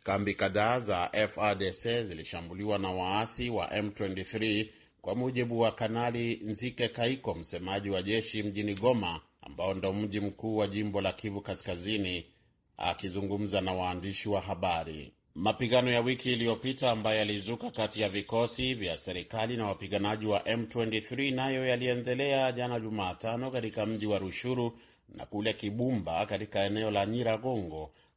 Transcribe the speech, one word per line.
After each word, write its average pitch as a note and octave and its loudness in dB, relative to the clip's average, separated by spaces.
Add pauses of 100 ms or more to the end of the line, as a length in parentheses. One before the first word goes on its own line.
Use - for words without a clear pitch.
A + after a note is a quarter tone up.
Kambi G2+ 2
kadhaa G#2 2
za F#2+ 0
F G#2+ 2
R G#2 2
D F#2+ 0
C A#2 -2
zilishambuliwa F2+ -4
na F#2+ 0
waasi G#2 0
wa G#2 0
M G#2 0
twenty-three, G#2 0 (300)
kwa F#2+ 0
mujibu B2 0
wa A2+ 6
Kanali A#2 0
Nzike A#2 -2
Kaiko, A#2+ 0
msemaji F#2 -4
wa F#2 0
jeshi A2 0
mjini G#2 -2
Goma, G2 2 (220)
ambao E2+ -2
ndo F#2+ 0
mji G#2 -2
mkuu G#2 -2
wa G#2 4
jimbo G2+ 0
la F#2+ 2
Kivu G2+ -6
Kaskazini, F#2 -2 (520)
akizungumza G2 -2
na F#2+ 0
waandishi F2+ -2
wa G2+ 2
habari. E2 -2 (220)
Mapigano A#2+ 4
ya A#2+ 6
wiki B2+ 0
iliyopita A#2+ 2
ambayo A2 2
yalizuka G#2+ 0
kati G#2+ -2
ya G#2 2
vikosi A#2 0
vya F2+ -2
serikali G#2+ -4
na A2+ 0
wapiganaji G2+ 0
wa G2+ 4
M A2+ 2
twenty-three A#2 0
nayo C3 0
yaliendelea B2+ 2
jana B2 0
Jumatano A2 -2
katika A2+ -2
mji G#2+ -2
wa G#2 4
Rushuru A#2 -2 (320)
na - -12
kule G#2+ 0
Kibumba G#2+ 0
katika G#2 0
eneo G#2+ 0
la G2+ 4
Nyiragongo, A2 0 (260)